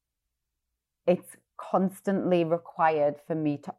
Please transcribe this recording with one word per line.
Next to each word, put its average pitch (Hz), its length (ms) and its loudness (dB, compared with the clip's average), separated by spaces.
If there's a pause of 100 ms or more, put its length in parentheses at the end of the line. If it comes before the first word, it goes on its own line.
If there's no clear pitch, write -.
(1040)
it's 180 300 0 (200)
constantly 185 920 0
required 160 720 0 (100)
for 165 80 -4
me 151 280 -2
to - 160 -12